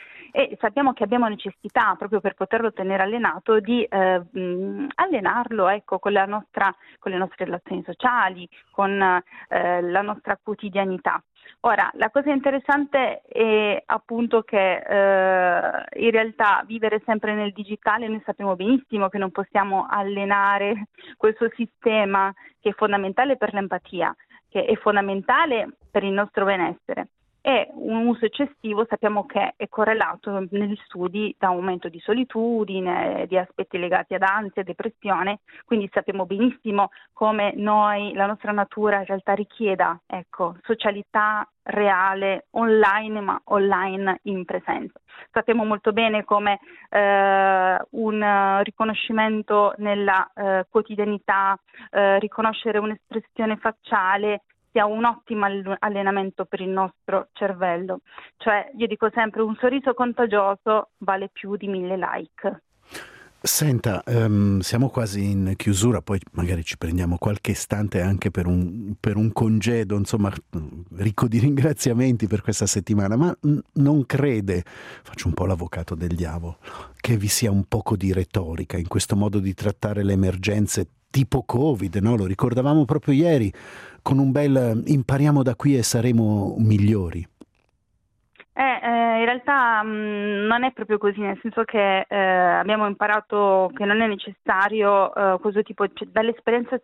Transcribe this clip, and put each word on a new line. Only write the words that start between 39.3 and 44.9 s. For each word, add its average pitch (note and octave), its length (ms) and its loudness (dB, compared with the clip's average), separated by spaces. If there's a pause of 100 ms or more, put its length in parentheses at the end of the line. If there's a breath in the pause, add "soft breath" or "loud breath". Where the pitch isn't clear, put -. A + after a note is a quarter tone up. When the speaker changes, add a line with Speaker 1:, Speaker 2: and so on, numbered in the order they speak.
Speaker 1:
richieda, F#3+ 720 0
ecco, F3+ 580 -6
socialità G#3+ 840 -2 (160)
reale G3 840 0
online, A3 720 2
ma F#3+ 240 -2
online G3 800 0
in F#3+ 200 -4
presenza. - 560 -8 (320 loud breath)